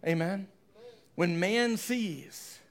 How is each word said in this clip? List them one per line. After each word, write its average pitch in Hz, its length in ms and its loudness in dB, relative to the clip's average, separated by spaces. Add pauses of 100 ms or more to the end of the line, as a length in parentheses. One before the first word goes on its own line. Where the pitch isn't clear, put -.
Amen. 170 420 0 (680)
When 170 260 2
man 226 340 4
sees 208 840 -4 (120)